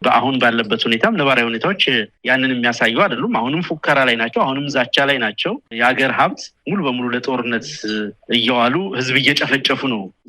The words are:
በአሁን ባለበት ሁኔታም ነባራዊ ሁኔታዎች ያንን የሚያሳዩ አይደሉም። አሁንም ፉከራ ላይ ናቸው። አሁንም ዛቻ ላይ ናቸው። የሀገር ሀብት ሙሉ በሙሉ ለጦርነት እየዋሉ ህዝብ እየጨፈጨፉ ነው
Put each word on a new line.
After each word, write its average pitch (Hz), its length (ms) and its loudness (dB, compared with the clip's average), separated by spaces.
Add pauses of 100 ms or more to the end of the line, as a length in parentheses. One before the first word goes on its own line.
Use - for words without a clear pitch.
በአሁን 127 380 2
ባለበት 117 440 2
ሁኔታም 127 340 0
ነባራዊ 135 280 2
ሁኔታዎች 117 380 -2 (420)
ያንን 131 260 2
የሚያሳዩ 120 480 0
አይደሉም። 202 380 0
አሁንም 139 260 -2
ፉከራ 151 380 0
ላይ 123 160 2
ናቸው። 117 240 0
አሁንም 143 300 -2
ዛቻ 139 340 0
ላይ 139 140 2
ናቸው። 117 360 -4 (160)
የሀገር 127 420 2
ሀብት 165 280 0 (240)
ሙሉ 196 160 -2
በሙሉ 123 280 -2
ለጦርነት 120 580 -2 (640)
እየዋሉ 120 440 2 (180)
ህዝብ 127 240 -2
እየጨፈጨፉ 139 680 0
ነው 110 140 -2 (280)